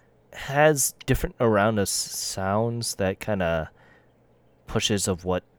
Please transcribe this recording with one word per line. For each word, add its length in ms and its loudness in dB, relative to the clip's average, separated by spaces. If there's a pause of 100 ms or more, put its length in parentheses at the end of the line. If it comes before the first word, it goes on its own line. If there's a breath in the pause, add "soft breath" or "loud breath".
(360 soft breath)
has 580 2 (120)
different 340 -2
around 400 4
us 100 0
sounds 1080 -4
that 240 -2
kinda 500 -2 (1000 soft breath)
pushes 400 0
of 180 -2
what 180 -2 (160)